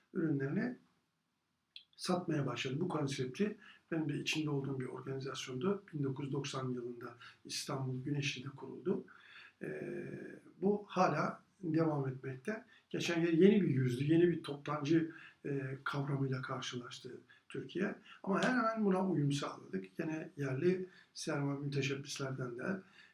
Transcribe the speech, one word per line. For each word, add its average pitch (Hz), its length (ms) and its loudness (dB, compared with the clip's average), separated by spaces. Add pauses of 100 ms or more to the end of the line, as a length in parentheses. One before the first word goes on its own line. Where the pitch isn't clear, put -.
(140)
ürünlerini 160 640 0 (1200)
satmaya 160 500 0
başladı. 127 340 -2
Bu 175 100 0
konsepti 143 680 -2 (340)
benim 156 180 0
de 143 100 -2
içinde 151 300 -2
olduğum 135 300 -2
bir 127 60 -4
organizasyondu. 135 1000 -4 (100)
Bin 147 100 -2
dokuz 135 220 -2
yüz 127 80 -4
doksan 131 360 -4
yılında 120 460 -6 (300)
İstanbul 131 580 -4
Güneşli'de 143 460 -2
kuruldu. - 560 -4 (560)
E, - 80 -6 (920)
bu 202 260 2
hala 170 560 2 (200)
devam 156 440 2
etmekte. 135 580 -6 (240)
Geçen 165 320 0
yıl 170 100 4
yeni 190 300 10
bir 165 60 4
yüzdü, 127 360 4
yeni 165 240 8
bir 165 160 2
toptancı, 147 680 0 (340)
e, 135 380 -4
kavramıyla 135 580 -2
karşılaştı - 800 -8 (280)
Türkiye. - 460 -2 (280)
Ama 190 200 2
hemen 254 140 4
hemen 226 280 2
buna 190 240 4
uyum 143 220 2
sağladık. 147 680 -6
Gene 156 400 -4
yerli 151 520 2 (240)
sermaye 143 460 -2
müteşebbislerden 135 1000 -2
de, 190 240 -2 (320)